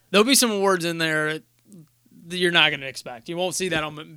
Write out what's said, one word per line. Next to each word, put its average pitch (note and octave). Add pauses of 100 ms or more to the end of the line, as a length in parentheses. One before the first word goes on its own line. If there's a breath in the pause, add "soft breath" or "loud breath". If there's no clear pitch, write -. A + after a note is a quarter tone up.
(100)
there'll G3+
be C4+
some A#3+
awards G3
in E3+
there D#3
that -
you're F3+
not D#3
gonna C#3
expect. B2+
You E3+
won't F3+
see F#3
that D#3+
on D3+
m-, D#3+